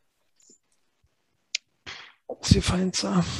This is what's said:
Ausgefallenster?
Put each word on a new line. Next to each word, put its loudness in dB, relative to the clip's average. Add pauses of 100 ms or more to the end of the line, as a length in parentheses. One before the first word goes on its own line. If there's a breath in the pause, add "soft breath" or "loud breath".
(2250 loud breath)
Ausgefallenster? 2 (140 loud breath)